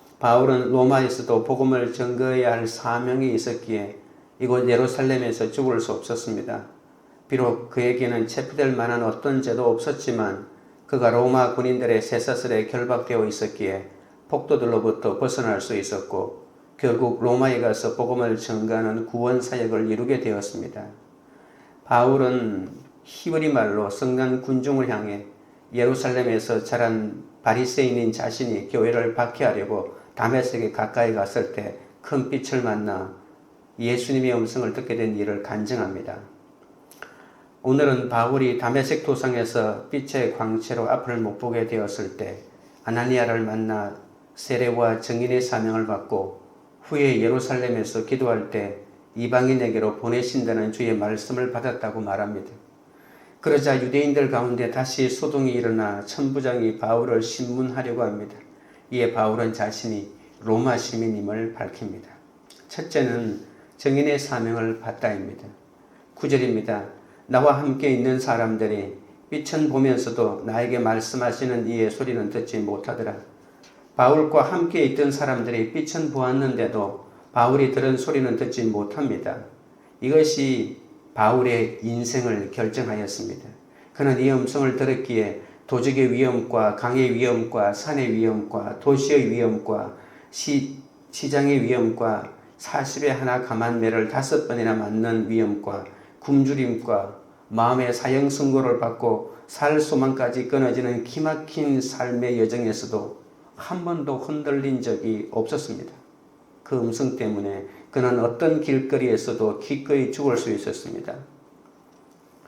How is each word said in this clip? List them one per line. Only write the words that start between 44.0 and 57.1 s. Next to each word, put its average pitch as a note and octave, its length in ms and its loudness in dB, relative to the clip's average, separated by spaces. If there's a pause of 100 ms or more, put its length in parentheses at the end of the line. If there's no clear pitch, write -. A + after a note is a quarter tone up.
세례와 A#2+ 640 0
증인의 B2 420 0
사명을 A2 460 -2
받고 G2 540 -6 (420)
후에 C#3 380 2
예루살렘에서 A#2+ 840 0
기도할 A#2+ 460 0
때 G2+ 280 -4 (360)
이방인에게로 A#2 800 2
보내신다는 A#2 760 0
주의 A2+ 220 0
말씀을 A2 560 -2
받았다고 A#2 500 -6
말합니다. G2+ 500 -6 (880)
그러자 C#3 420 4
유대인들 C#3 480 4
가운데 A#2+ 420 0
다시 C3 380 0
소동이 C3+ 440 0
일어나 A2 520 0
천부장이 B2+ 760 -2
바울을 A#2 420 2